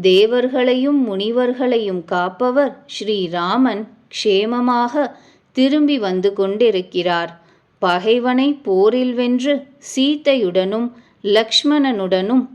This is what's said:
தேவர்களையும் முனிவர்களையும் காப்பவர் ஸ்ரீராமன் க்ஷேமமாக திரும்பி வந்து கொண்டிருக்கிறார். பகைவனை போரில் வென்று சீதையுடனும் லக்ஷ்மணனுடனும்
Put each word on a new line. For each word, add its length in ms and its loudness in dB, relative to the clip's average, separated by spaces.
தேவர்களையும் 1080 2
முனிவர்களையும் 960 -2
காப்பவர் 720 -2
ஸ்ரீராமன் 1000 -2
க்ஷேமமாக 1000 0
திரும்பி 460 2
வந்து 340 0
கொண்டிருக்கிறார். 1120 -2
பகைவனை 760 0
போரில் 600 0
வென்று 520 -2
சீதையுடனும் 960 0
லக்ஷ்மணனுடனும் 1300 0